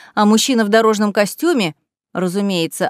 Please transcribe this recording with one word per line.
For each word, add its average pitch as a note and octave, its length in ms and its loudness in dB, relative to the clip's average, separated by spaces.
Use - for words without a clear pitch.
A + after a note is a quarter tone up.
а G#3+ 100 2
мужчина A3+ 400 2
в G3+ 40 -2
дорожном G#3+ 440 2
костюме, G#3+ 640 -2
разумеется, F3+ 800 -4